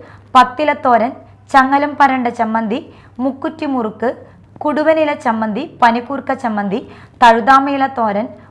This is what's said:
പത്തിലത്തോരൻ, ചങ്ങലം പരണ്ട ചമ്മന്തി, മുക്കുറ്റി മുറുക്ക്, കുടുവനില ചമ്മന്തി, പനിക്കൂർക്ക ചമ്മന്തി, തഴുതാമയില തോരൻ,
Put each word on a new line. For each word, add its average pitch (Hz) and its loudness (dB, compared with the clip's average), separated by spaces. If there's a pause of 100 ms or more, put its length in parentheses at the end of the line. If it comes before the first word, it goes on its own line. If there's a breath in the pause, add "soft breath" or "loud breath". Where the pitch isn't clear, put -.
(340 loud breath)
പത്തിലത്തോരൻ, 262 2 (420 soft breath)
ചങ്ങലം 277 2
പരണ്ട 262 2 (120)
ചമ്മന്തി, 226 -2 (420 loud breath)
മുക്കുറ്റി 302 -6
മുറുക്ക്, 220 -4 (520 soft breath)
കുടുവനില 302 0 (140)
ചമ്മന്തി, 220 -2 (200)
പനിക്കൂർക്ക 247 0 (100)
ചമ്മന്തി, 208 -4 (440 loud breath)
തഴുതാമയില 269 4 (120)
തോരൻ, 220 -2 (240 loud breath)